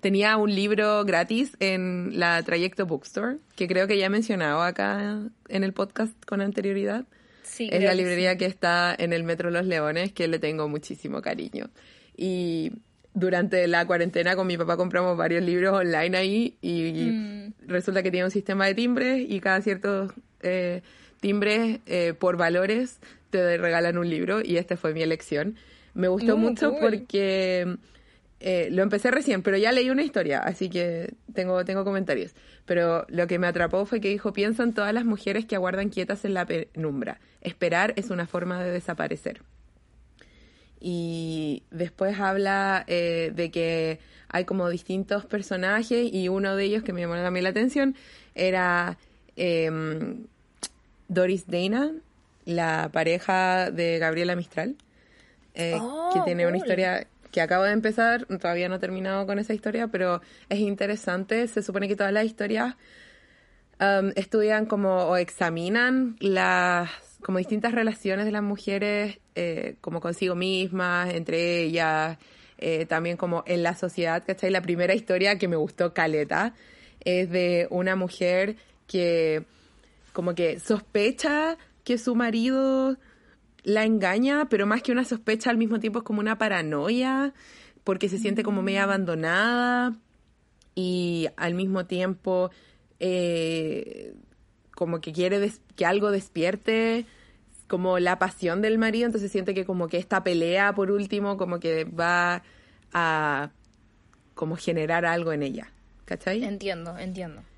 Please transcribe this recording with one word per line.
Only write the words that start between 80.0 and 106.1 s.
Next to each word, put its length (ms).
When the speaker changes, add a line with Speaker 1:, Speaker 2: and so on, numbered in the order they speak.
Speaker 1:
como 220
que 240
sospecha 1000
que 120
su 200
marido 800
la 220
engaña, 640
pero 180
más 160
que 100
una 120
sospecha 460
al 80
mismo 220
tiempo 200
es 40
como 160
una 180
paranoia, 920
porque 240
se 100
siente 240
como 200
media 180
Speaker 2:
Mm. 40
Speaker 1:
abandonada 1120
y 640
al 180
mismo 320
tiempo, 640
eh, 1120
como 260
que 120
quiere 280
des-, 200
que 100
algo 240
despierte 960
como 300
la 200
pasión 440
del 160
marido, 280
entonces 240
siente 240
que 120
como 220
que 100
esta 260
pelea, 500
por 160
último, 460
como 240
que 240
va 580
a 580
como 220
generar 480
algo 280
en 100
ella, 280
¿cachai? 380